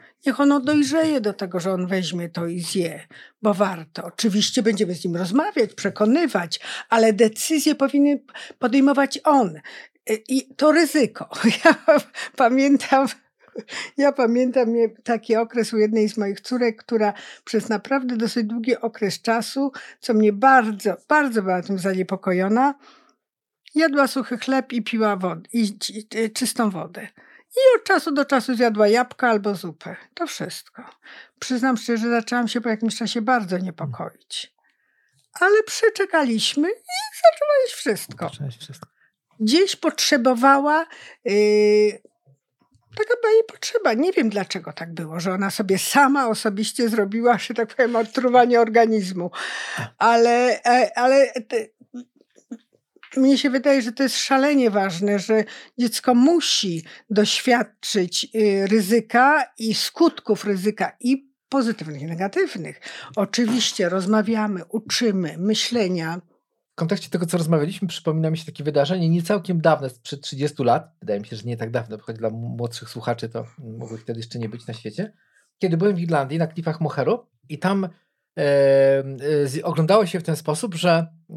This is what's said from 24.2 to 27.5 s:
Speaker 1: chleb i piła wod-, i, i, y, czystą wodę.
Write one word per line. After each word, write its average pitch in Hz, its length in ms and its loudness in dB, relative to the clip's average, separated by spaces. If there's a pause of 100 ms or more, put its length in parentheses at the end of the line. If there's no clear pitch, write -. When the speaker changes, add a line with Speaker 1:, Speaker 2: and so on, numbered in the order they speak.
Speaker 1:
chleb 262 340 -2
i 240 100 -4
piła 214 340 0
wod-, 180 360 -6
i, 214 260 -2 (100)
i, 208 300 -12
y, 226 120 -2
czystą 226 400 -2
wodę. 180 380 -12 (480)